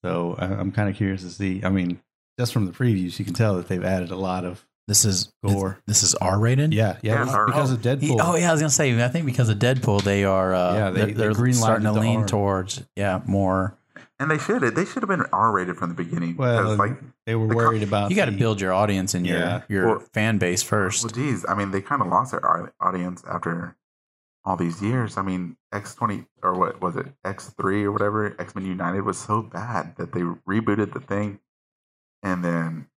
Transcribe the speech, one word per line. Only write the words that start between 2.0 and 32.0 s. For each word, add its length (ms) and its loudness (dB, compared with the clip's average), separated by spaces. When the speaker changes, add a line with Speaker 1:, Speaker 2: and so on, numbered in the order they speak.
Speaker 1:
just 140 0
from 120 2
the 60 -4
previews, 480 0
you 60 -4
can 100 -6
tell 220 2
that 100 -6
they've 160 -2
added 280 -2
a 60 -6
lot 280 -4
of 200 -10
Speaker 2:
This 180 4
is 260 0
Speaker 1:
gore. 400 0
Speaker 2:
this, 160 2
this 100 2
is 40 0
R-rated? 580 2
Speaker 1:
Yeah, 300 2
yeah, 120 0
Speaker 3:
Yeah, 80 2
Speaker 1:
it's 100 -2
Speaker 3:
R-rated. 220 4
Speaker 1:
because 160 2
of 120 -2
Speaker 2:
He, 260 0
Speaker 1:
Deadpool. 120 4
Speaker 2:
oh, 140 4
yeah, 140 4
I 20 4
was 100 4
gonna 100 2
say, 320 4
I 60 2
think 160 -2
because 240 2
of 100 0
Deadpool, 440 2
they 220 2
are, 300 2
uh, 180 2
Speaker 1:
Yeah, 160 2
they, 80 -2
Speaker 2:
they're, 100 4
Speaker 1:
they 60 -2
Speaker 2:
they're 200 2
Speaker 1:
green-lighted 240 2
Speaker 2:
starting 300 4
to 60 2
Speaker 1:
the 60 2
Speaker 2:
lean 220 2
Speaker 1:
R. 60 0
Speaker 2:
towards, 560 0
yeah, 300 -2
more. 520 2
Speaker 3:
And 140 -2
they 60 2
should, 240 0
they 240 2
should 180 -6
have 60 -4
been 240 0
R-rated 420 2
from 140 -4
the 60 -6
beginning. 420 -4
Speaker 1:
Well, 200 2
Speaker 3:
because, 40 0
like, 220 -4
Speaker 1:
they 100 -2
were 120 0
Speaker 3:
the 60 2
co- 40 2
Speaker 1:
worried 260 2
about 280 0
Speaker 2:
You 40 2
gotta 160 2
Speaker 1:
the 60 -4
Speaker 2:
build 240 0
your 100 0
audience 420 2
and 140 -2
your, 120 0
Speaker 1:
Yeah. 280 -2
Speaker 2:
your 200 2
Speaker 3:
Well, 120 4
Speaker 2:
fan 380 0
base 260 2
first. 400 0
Speaker 3:
well, 80 -6
geez, 380 -4
I 40 0
mean, 180 -2
they 100 -2
kinda 240 -2
lost 260 0
their 140 -6
au-, 240 0
audience 500 -4
after 460 -6
all 100 0
these 260 -2
years. 360 -2
I 40 -2
mean, 360 -4
X 220 -8
twenty, 320 -4
or 120 0
what 260 -2
was 160 -2
it, 120 -4
X 240 -8
three 240 0
or 80 0
whatever, 480 0
X-Men 260 -8
United 360 -2
was 160 -2
so 240 0
bad 560 -6
that 160 -8
they 80 -2
rebooted 720 -2
the 80 -8
thing, 380 -4